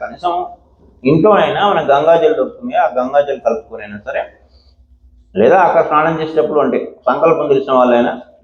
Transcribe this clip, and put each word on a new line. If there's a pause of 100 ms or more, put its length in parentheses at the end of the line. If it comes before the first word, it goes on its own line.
కనీసం (580)
ఇంట్లో
అయినా
మన
గంగాజలం
దొరుకుతుంది,
ఆ
గంగాజలం
కలుపుకొనైనా
సరే, (1120)
లేదా
అక్కడ
స్నానం
చేసేటప్పుడు
అంటే (100)
సంకల్పం
తెలిసిన
వాళ్ళైనా (220)